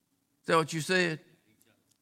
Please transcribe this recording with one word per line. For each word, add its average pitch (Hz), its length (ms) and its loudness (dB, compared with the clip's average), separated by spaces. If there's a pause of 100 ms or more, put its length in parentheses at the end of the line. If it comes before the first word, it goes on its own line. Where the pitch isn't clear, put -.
(420)
Is - 60 -16
that 170 100 4
what 160 160 0
you 160 80 -4
said? 170 380 0 (840)